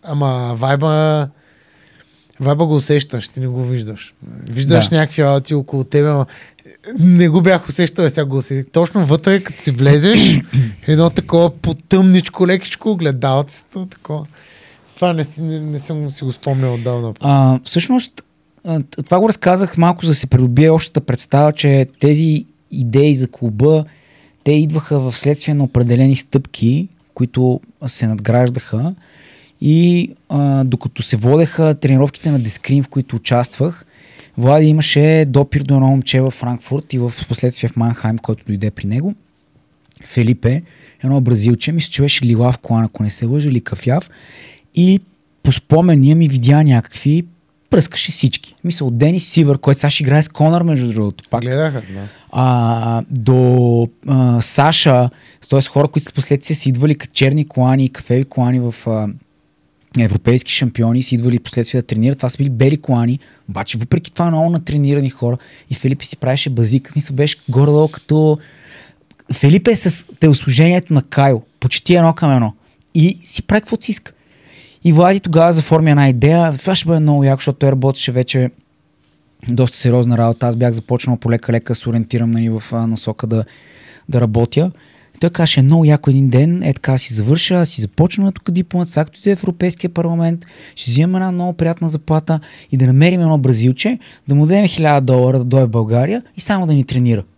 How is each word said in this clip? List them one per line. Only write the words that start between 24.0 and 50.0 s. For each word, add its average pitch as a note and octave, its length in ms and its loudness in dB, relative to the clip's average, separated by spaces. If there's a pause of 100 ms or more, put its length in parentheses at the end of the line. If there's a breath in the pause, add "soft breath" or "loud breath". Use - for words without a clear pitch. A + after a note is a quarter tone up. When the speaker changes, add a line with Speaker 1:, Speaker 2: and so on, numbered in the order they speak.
Speaker 2:
те C#3+ 80 2
идваха D3+ 480 0
в B2+ 180 -4
следствие D3 360 -2
на C#3+ 100 0
определени B2 520 2
стъпки, C#3 720 -2 (260)
които B2+ 460 -2 (260)
се A#2+ 200 -4
надграждаха. A#2+ 880 -2 (680 soft breath)
И, E3+ 480 2 (200)
а, C#3 360 0
докато B2 380 -6
се - 140 -4
водеха D3+ 580 2
тренировките C#3 560 0
на C#3+ 80 0
Дескрин, C3+ 440 -2
в C3 60 -6
които B2+ 280 -6
участвах, B2+ 680 -4 (540 soft breath)
Влади D3 280 4
имаше D#3 600 2
допир C#3 340 0
до C#3 120 0
едно C3 120 4
момче C3 340 0
във C3 140 0
Франкфурт B2 580 -8
и C3 60 -4
в A#2+ 140 -4 (160)
последствие B2 400 -4
в - 80 -6
Манхайм, A#2 420 -4
който - 280 -8
дойде G2+ 240 -4
при - 160 -12
него. C#3+ 280 -4 (880)
Фелипе, A#2+ 580 0 (420 soft breath)
едно C3+ 160 0
бразилче, A#2+ 520 0
мисля, E3 180 -4
че C#3 120 -4
беше C#3+ 220 -2
лилав A#2+ 340 0
колан, A2+ 260 -2
ако - 180 -6
не G#2 80 -2
се - 160 -8
лъжа, D3 220 -2
или B2+ 120 0
кафяв. - 500 -4 (640 loud breath)
И F#3 260 4 (420)
по C3 100 2
спомения D#3 640 4
ми E3 120 4
видя C3+ 360 4
някакви, C#3+ 580 0 (480)
пръскаше - 420 -2
всички. - 420 -4 (100)
Мисля, E3+ 220 -4
от A#2+ 120 -2
Денис E3 300 0
Сивър, C#3+ 300 2
който D3+ 220 0
сега D3 100 0
ще - 120 -4